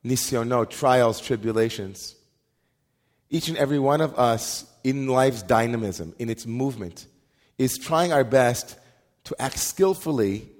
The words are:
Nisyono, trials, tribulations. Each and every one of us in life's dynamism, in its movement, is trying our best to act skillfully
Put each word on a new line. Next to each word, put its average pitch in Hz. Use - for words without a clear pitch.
Nisyono, 120
trials, 127
tribulations. 110
Each 160
and 160
every 143
one 143
of 143
us 117
in 135
life's 127
dynamism, 110
in 117
its 113
movement, 113
is 127
trying 165
our 139
best 120
to -
act 131
skillfully 143